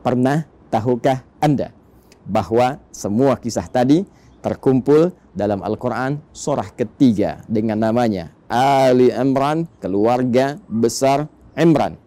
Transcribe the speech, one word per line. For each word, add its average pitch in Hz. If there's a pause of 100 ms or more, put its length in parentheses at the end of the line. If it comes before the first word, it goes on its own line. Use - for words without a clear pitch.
Pernah 127 (240)
tahukah 127 (180)
Anda 139 (520)
bahwa 110 (160)
semua 117
kisah 107
tadi 139 (400)
terkumpul 131 (160)
dalam 101
Al-Quran 123 (140)
surah 123
ketiga 104
dengan 110
namanya 110 (180)
Ali 131
Imran, 135 (160)
keluarga 123
besar 135 (320)
Imran. 131 (100)